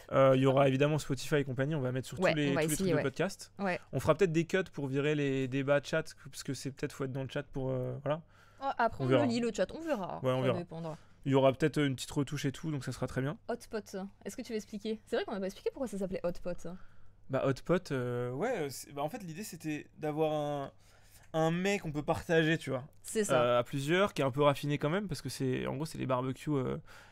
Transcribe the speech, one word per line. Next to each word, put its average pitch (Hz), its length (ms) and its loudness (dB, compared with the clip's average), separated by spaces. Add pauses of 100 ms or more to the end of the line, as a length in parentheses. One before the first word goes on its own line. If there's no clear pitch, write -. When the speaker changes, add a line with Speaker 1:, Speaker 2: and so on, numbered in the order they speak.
(100)
Speaker 1:
Euh, 135 240 8
il 131 80 4
y 135 40 6
aura 135 200 6
évidemment 143 320 4
Spotify - 380 -2
et 143 80 2
compagnie, 135 320 -2
on 143 40 -2
va 127 120 -2
mettre 131 160 -4
sur 123 100 -8
Speaker 2:
Ouais, 185 140 4
Speaker 1:
tous 151 60 -2
les, 143 120 2
Speaker 2:
on 139 40 2
va 156 80 2
Speaker 1:
tous 160 60 2
les 156 40 0
Speaker 2:
essayer, 147 40 2 (100)
Speaker 1:
trucs 180 40 2
de 156 60 4
Speaker 2:
ouais. 143 80 2
Speaker 1:
podcast. - 560 -4
Speaker 2:
Ouais. 185 180 0 (140)
Speaker 1:
On 135 80 -2
fera 156 160 4
peut-être 175 160 4
des 165 120 4
cuts 190 280 0
pour 143 160 -6
virer 139 260 2
les 135 320 0
débats 139 340 2
chat, - 440 -4
parce - 180 -14
que 139 100 -4
c'est 131 200 -6
peut-être 139 200 -6
faut 139 120 -6
être 131 80 -4
dans 135 100 -4
le 131 60 -8
chat 147 160 -6
pour, 131 260 -4
euh, 127 320 -2
voilà. 147 200 -2 (380)
Speaker 2:
Ah, 269 180 -2
après, 226 260 0
Speaker 1:
On - 20 2
Speaker 2:
on - 20 2
Speaker 1:
verra. 262 160 6
Speaker 2:
le 254 60 2
lit, 233 80 -2
le 233 160 0
chat, - 180 0
on 302 100 -10
verra. 214 420 -2
Speaker 1:
Ouais, 127 80 4
on 131 80 2
Speaker 2:
Ça 131 60 2
Speaker 1:
verra. 123 120 2
Speaker 2:
dépendra. 165 400 -8 (280)
Speaker 1:
Il 139 60 0
y - 40 6
aura 135 160 8
peut-être 151 280 0
une 139 140 2
petite - 160 -8
retouche 143 340 -2
et 139 60 0
tout, 160 220 -6
donc 135 120 -4
ça 131 60 -4
sera 127 160 -4
très - 140 -4
bien. 135 260 -2
Speaker 2:
Hotpot, 233 320 -6 (460)
est-ce 196 120 -8
que 254 60 -8
tu - 80 -12
veux 226 60 -4
expliquer ? 220 500 -6
C'est - 80 -4
vrai 370 100 0
qu'on 349 100 -6
n'a 190 60 -4
pas 190 60 -2
expliqué 294 260 -6
pourquoi 269 140 -4
ça 202 120 -6
s'appelait 190 260 -2
Hotpot. 175 300 -4 (760)
Speaker 1:
Bah, 127 160 0
Hotpot, 147 460 0
euh, 123 400 -2
ouais, 202 260 -2
euh, 147 120 -2
c'est, - 220 -12
bah, 143 100 -4
en 151 80 -2
fait, 233 120 -10
l'idée, 170 220 -10
c'était 156 420 -6 (120)
d'avoir 151 340 0
un, 147 400 -4 (600)
un 160 180 4
mets 185 280 2
qu'on 160 140 -6
peut 147 100 -2
partager, 165 560 4
tu 135 120 -8
vois. 131 140 -4 (180)
Speaker 2:
C'est 220 220 -2
ça. 135 180 4
Speaker 1:
Euh, 120 160 6
à 123 60 6
plusieurs, 165 500 2
qui 147 80 2
est - 20 4
un 135 60 2
peu 139 120 2
raffiné 143 360 4
quand 147 120 0
même, 196 180 -2
parce 151 140 -6
que 135 60 -8
c'est, 127 380 -2
en 131 100 -2
gros, 147 100 -4
c'est 143 120 -10
les 127 80 -4
barbecues, 131 440 -2
euh, 135 280 0 (340)